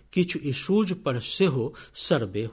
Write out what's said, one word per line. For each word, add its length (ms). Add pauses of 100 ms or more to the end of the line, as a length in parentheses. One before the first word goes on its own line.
(120)
किछु 260
इशूज 540
पर 280
सेहो 540 (200)
सर्वे 580